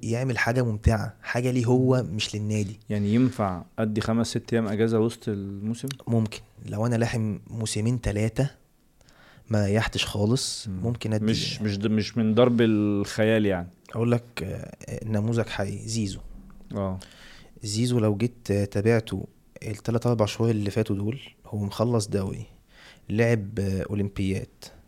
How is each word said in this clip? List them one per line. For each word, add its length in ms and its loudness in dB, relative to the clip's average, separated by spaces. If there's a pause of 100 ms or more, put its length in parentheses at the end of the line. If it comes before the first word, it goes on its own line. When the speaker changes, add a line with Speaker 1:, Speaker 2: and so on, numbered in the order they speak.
Speaker 1:
يعمل 340 -2
حاجة 260 2
ممتعة، 580 0
حاجة 300 -2
ليه 140 2
هو، 380 4
مش 320 -4
للنادي. 440 -2 (100)
Speaker 2:
يعني 240 2
ينفع 500 2 (160)
أدي 220 0
خمس، 260 0
ست 260 -6
أيام 140 2
أجازة 320 2
وسط 300 0
الموسم؟ 580 -6 (200)
Speaker 1:
ممكن، 320 0 (260)
لو 200 -2
أنا 100 2
لاحم 520 0
موسمين 540 -2
تلاتة 480 0 (1000)
ما 160 2
ريحتش 400 0
خالص، 640 0
Speaker 2:
مم. 160 -6
Speaker 1:
ممكن 300 -2
أدي 120 0
Speaker 2:
مش، 360 0
مش 160 0
د-، 100 0
مش 300 0
من 180 4
ضرب 260 6
الخيال 840 4
يعني. 220 0 (280)
Speaker 1:
أقول 160 2
لك، 120 2 (200)
آه، 640 -10
نموذج 420 0
حي، 300 -4 (100)
زيزو. 320 -2 (560)
Speaker 2:
آه. 240 -4 (640)
Speaker 1:
زيزو 360 2
لو 180 4
جيت، 340 -4
آه، 140 2
تابعته 600 0 (360)
التلات 440 -2
أربع 180 4
شهور 240 0
اللي 220 0
فاتوا 240 0
دول، 240 -4 (260)
هو 180 -8
مخلص 440 0
دوري، 380 -4 (640)
لعب، 500 2
آه، 300 0
أولمبياد، 580 -2 (400)